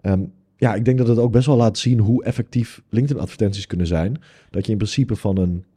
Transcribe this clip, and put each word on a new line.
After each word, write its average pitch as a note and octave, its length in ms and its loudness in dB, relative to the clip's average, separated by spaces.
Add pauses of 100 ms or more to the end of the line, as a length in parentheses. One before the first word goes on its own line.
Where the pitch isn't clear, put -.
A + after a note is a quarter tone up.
Ehm, G2 220 0 (340)
ja, A2+ 180 0
ik A2 100 -2
denk B2+ 120 2
dat B2 100 2
het A#2 100 4
ook A#2+ 140 2
best B2 140 4
wel D3 100 4
laat A#2 220 2
zien A#2+ 220 0
hoe A2 240 2
effectief - 680 -4
LinkedIn B2 320 -2
advertenties G2+ 460 -4
kunnen F2 200 -2
zijn. F2 340 -2 (280)
Dat G2 160 -6
je A2 60 -4
in G#2 60 -2
principe G#2+ 380 -2
van G2 220 -2
een F2+ 280 -2 (120)